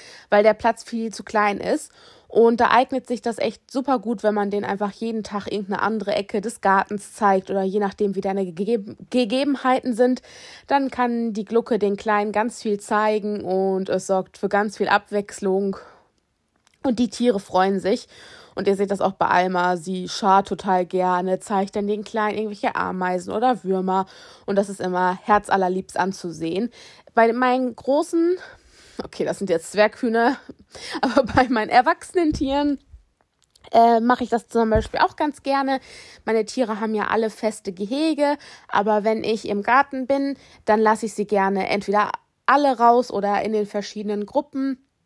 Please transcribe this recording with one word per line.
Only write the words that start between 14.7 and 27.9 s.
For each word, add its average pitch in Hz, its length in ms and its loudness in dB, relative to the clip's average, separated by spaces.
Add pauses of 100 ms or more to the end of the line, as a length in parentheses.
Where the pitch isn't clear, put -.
viel 196 140 -2
Abwechslung. 202 880 -2 (1040)
Und 247 160 0
die 247 100 2
Tiere 240 300 0
freuen 190 400 0
sich. 214 280 -2 (460)
Und 190 140 -4
ihr 196 80 2
seht 196 160 -2
das 196 80 -2
auch 196 140 0
bei - 140 -2
Alma, 180 480 2
sie 180 320 -8
scharrt 196 420 4
total 185 360 0
gerne, 180 540 0
zeigt 196 360 -4
dann 202 120 -2
den 208 160 -4
Kleinen 214 340 -2
irgendwelche 214 380 -4
Ameisen 185 580 -4
oder 226 300 0
Würmer. 190 440 0 (380)
Und 202 120 -2
das 202 100 0
ist 196 140 -12
immer 180 420 0
herzallerliebst 190 760 0
anzusehen. 180 720 -4 (440)
Bei 226 200 4
meinen 254 420 0
großen, 330 600 0 (640)